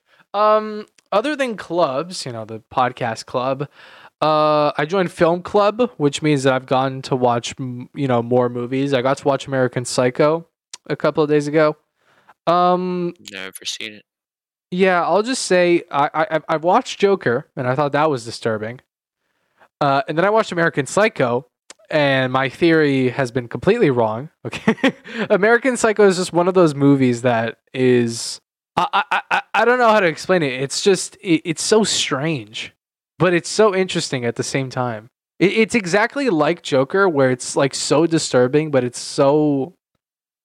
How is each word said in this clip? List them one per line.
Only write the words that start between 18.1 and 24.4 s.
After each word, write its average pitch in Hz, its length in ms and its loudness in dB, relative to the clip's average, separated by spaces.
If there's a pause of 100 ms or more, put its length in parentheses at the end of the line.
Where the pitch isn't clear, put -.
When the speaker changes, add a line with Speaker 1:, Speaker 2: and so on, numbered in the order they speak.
Speaker 1:
was 120 140 -4
disturbing. 113 560 -6 (1000)
Uh, 139 280 2
and 156 80 -4
then 165 80 2
I 202 60 2
watched 214 220 0
American 156 340 -2
Psycho, 135 600 0 (440)
and 135 420 0
my 131 160 0
theory 147 640 2
has 123 220 -4
been 120 160 -4
completely 180 420 2
wrong. 120 460 -2
<laughs> - 100 -18